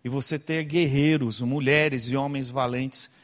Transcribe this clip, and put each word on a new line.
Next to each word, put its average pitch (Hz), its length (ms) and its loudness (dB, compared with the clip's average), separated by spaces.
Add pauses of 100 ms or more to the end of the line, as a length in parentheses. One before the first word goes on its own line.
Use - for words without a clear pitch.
E 123 60 -6
você 139 300 -2
ter 160 260 -2
guerreiros, 143 760 2
mulheres 135 680 2
e 127 80 -2
homens 139 320 -4
valentes 127 600 -4 (140)